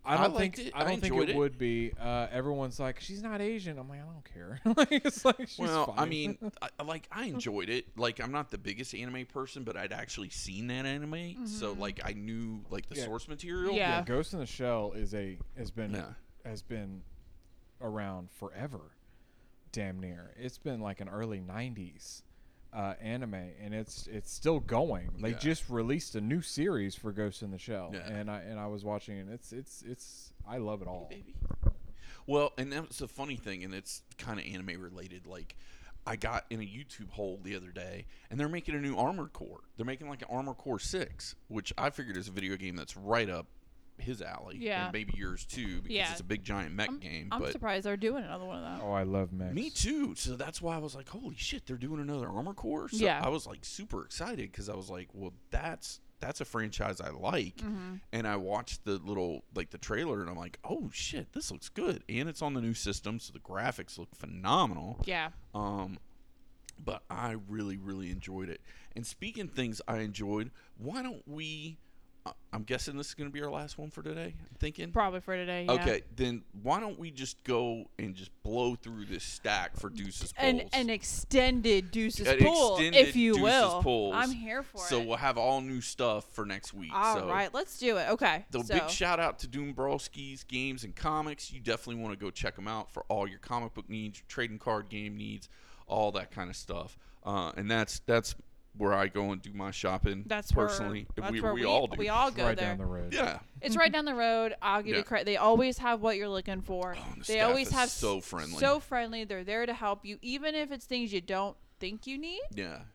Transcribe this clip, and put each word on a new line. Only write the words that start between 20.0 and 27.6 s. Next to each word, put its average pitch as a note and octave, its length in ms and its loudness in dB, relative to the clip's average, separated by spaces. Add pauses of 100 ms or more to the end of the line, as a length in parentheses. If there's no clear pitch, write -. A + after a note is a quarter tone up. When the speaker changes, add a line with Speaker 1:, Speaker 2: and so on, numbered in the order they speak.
Speaker 1:
near. F2 360 -10
It's B2 200 -10
been, B2 240 -4
like, G2+ 180 -6
an G2 80 -8
early G#2 320 -4
nineties, G2 840 -8 (480)
uh, G2 300 -4
anime, A2+ 340 -4
and F2+ 380 -8
it's, - 340 -6
it's - 240 -8
still D#3 280 2
going. A2+ 520 0 (100)
They A2 100 0
Speaker 2:
Yeah. - 60 -2
Speaker 1:
just D#3 320 0
released A#2+ 460 0
a G#2+ 60 0
new C#3 200 2
series C#3+ 540 0
for G#2+ 160 -6
Ghost G#2 320 -2
in G2+ 80 -6
the F#2+ 80 -6
Shell, F#2+ 340 -6